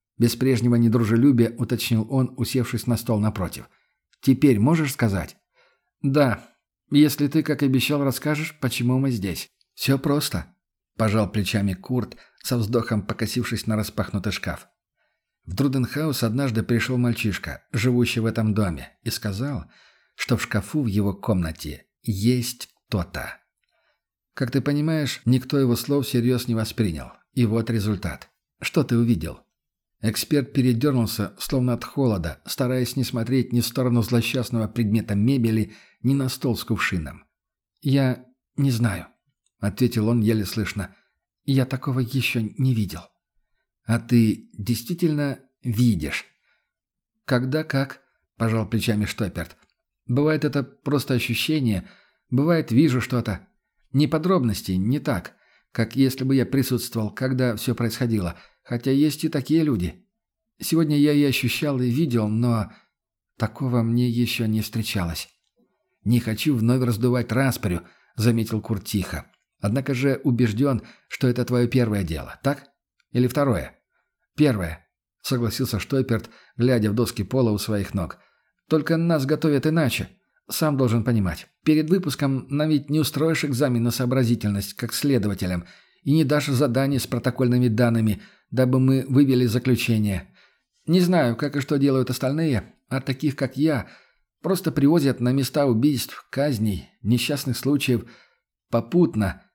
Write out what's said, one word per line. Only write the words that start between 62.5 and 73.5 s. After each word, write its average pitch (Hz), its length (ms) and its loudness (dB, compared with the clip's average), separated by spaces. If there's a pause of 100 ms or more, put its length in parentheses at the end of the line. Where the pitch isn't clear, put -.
такого 123 440 -2
мне 117 260 2
ещё 117 380 0
не 110 140 0
встречалось». 101 680 -4 (760)
«Не 120 160 4
хочу 120 340 -2
вновь 123 280 2
раздувать 120 500 0
распорю», — 113 500 -2 (340)
заметил 113 440 0
Курт 104 240 -6
тихо. 85 420 -4 (340)
«Однако 135 340 -2
же 131 280 0
убеждён, 120 600 2 (260)
что - 200 0
это 123 160 0
твоё 120 220 2
первое 113 360 2
дело, 78 400 -6
так? 139 220 -2 (480)
Или 123 140 4
второе?» 120 520 -2 (580)